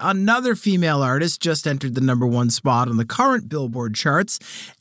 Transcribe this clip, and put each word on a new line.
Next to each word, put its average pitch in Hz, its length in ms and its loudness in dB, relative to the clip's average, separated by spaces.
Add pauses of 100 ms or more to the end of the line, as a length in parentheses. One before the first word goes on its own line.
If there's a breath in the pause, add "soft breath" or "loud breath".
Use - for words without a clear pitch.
Another 214 540 2
female 170 460 2
artist 139 380 0
just 160 260 -2
entered 139 300 -4
the 131 60 0
number 127 260 2
one 120 220 2
spot 123 400 0
on 117 80 0
the 113 80 2
current 247 420 0
Billboard 120 480 -4
charts 160 440 0 (420 loud breath)